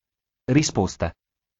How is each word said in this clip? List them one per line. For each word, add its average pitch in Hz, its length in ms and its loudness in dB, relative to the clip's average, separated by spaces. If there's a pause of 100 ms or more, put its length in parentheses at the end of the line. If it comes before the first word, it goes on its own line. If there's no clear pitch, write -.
(500)
Risposta. 107 640 0 (460)